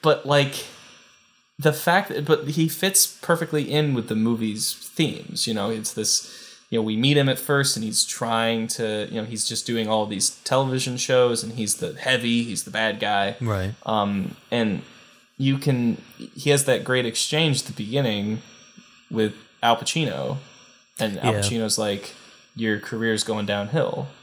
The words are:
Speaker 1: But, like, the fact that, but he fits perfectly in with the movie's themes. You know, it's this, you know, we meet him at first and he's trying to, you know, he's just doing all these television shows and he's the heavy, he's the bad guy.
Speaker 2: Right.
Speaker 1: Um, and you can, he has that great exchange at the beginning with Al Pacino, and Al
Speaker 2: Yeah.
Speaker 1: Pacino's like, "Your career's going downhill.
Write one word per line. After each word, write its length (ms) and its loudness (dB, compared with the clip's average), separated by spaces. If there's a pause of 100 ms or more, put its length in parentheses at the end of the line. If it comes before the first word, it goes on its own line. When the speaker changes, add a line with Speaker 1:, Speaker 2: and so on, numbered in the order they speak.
Speaker 1:
But, 240 4
like, 400 2 (920)
the 120 4
fact 380 2
that, 160 -4
but 240 2
he 180 2
fits 380 2
perfectly 640 -2
in 220 2
with 160 -2
the 60 -2
movie's 580 0
themes. 720 -4
You 60 -2
know, 160 0
it's 240 -4
this, 640 -4 (140)
you 80 2
know, 40 0
we 140 0
meet 200 4
him 120 4
at 80 0
first 400 2
and 60 -4
he's 200 0
trying 680 0
to, 420 -2
you 100 -4
know, 60 -6
he's 200 -4
just 200 -4
doing 200 -2
all 200 2
these 240 -2 (120)
television 540 0
shows 460 4
and 100 -8
he's 220 -2
the 180 -6
heavy, 500 0
he's 200 -6
the 80 -12
bad 280 0
guy. 420 0
Speaker 2:
Right. 320 0 (120)
Speaker 1:
Um, 500 0 (140)
and 320 0 (560)
you 220 2
can, 420 0 (340)
he 140 -2
has 160 6
that 180 2
great 220 2
exchange 560 0
at 60 -8
the 60 -10
beginning 680 -2 (680)
with 240 0 (260)
Al 160 4
Pacino, 600 -2 (640)
and 200 -2
Al 140 2
Speaker 2:
Yeah. 80 0
Speaker 1:
Pacino's 360 0
like, 360 -2 (420)
"Your 240 0
career's 440 -2
going 220 -2
downhill. 640 -2 (160)